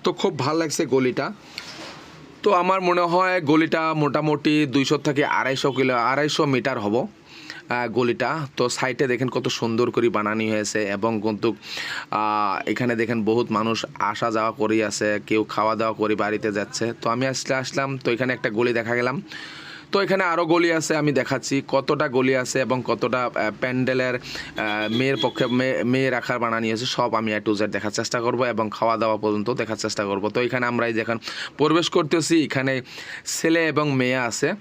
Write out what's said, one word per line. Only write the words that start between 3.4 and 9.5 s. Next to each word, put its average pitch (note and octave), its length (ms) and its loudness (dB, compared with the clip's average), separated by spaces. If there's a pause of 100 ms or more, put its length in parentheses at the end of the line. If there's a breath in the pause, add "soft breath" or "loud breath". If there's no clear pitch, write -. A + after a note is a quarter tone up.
গলিটা D#3+ 520 2
মোটামুটি D3+ 720 2
দুইশো C#3+ 320 2
থেকে C#3+ 280 0
আড়াইশো C3 460 0
কিলো, C3 240 2
আড়াইশো C#3 500 2
মিটার C3 340 0
হব, A2 280 0 (640 loud breath)
আহ, B2 180 -2
গলিটা। B2 600 0 (100)
তো B2 120 2
সাইডে C3 380 0
দেখেন B2 220 0
কত B2+ 180 -2
সুন্দর A#2 440 0